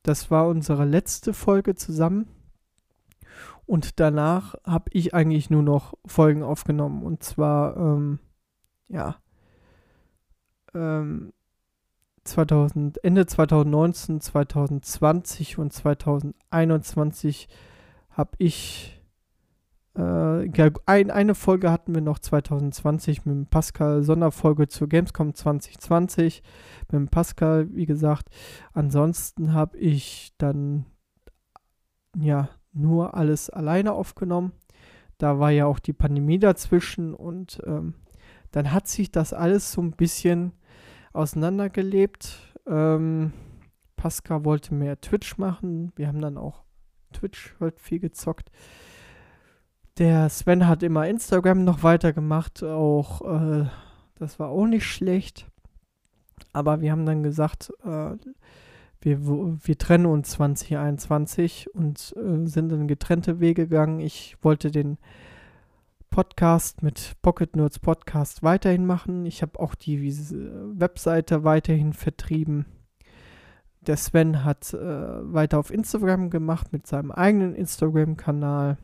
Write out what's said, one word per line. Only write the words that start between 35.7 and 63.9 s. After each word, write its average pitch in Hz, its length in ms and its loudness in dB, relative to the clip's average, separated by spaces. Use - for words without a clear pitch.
die - 140 -6
Pandemie 147 460 2
dazwischen 175 720 2
und, 175 520 -12
ähm, 160 280 -6
dann 147 220 -2
hat 196 160 -2
sich - 240 -4
das 160 180 0
alles 190 400 0
so 180 100 -4
ein 170 100 -4
bisschen 175 600 0
auseinandergelebt. 190 1400 -2
Ähm, 160 640 0
Pascal 160 480 -4
wollte 151 300 0
mehr 143 260 -4
Twitch - 380 -4
machen. 175 580 -6
Wir 147 140 -4
haben 147 100 -4
dann 143 180 -6
auch - 280 -12
Twitch - 480 -10
halt 165 180 -4
viel 170 200 -6
gezockt. - 520 -8
Der 160 320 4
Sven 180 380 4
hat 170 160 4
immer 160 240 0
Instagram 185 560 2
noch 170 200 2
weitergemacht. 160 800 2
Auch, 151 600 0
äh, 156 480 0
das - 220 -12
war 151 120 -8
auch 185 180 0
nicht 226 180 0
schlecht. - 640 -4
Aber 151 300 0
wir 151 100 0
haben 160 140 0
dann 156 180 0
gesagt, 151 480 -4
äh, 156 320 -8
wir, 143 280 0
wo, 160 340 -2
wir 156 160 0
trennen 175 300 4
uns 151 240 0
zwanzig 143 460 -2
einundzwanzig 147 960 -2
und, 151 440 -6
äh, 170 280 -2
sind 160 240 -2
dann 151 200 -2
getrennte 170 500 -2
Wege 170 280 2
gegangen. 156 320 2